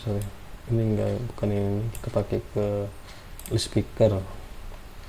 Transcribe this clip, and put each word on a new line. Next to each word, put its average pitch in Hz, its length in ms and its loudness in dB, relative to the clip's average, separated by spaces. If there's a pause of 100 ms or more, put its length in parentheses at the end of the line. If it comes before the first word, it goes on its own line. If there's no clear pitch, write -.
sorry. 101 240 0 (480)
Ini 113 80 6
enggak, 104 340 4 (160)
bukan - 220 0
ini. 101 400 2
Kita - 160 -6
pakai 104 320 2 (100)
ke 101 380 0 (640)
list - 160 2
speaker. 107 500 4 (880)